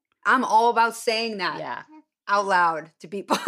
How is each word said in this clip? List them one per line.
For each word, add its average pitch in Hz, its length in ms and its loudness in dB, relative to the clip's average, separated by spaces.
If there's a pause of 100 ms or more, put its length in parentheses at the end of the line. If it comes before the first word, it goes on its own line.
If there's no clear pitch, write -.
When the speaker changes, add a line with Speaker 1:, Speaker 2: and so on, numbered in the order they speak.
(240)
Speaker 1:
I'm 247 180 2
all 226 280 4
about 226 260 0
saying 226 400 -4
that 170 220 -4
Speaker 2:
Yeah. 139 240 -10 (460)
Speaker 1:
out 202 180 0
loud 165 440 2 (100)
to 175 80 -18
people. 196 340 -4
<laughs> - 60 0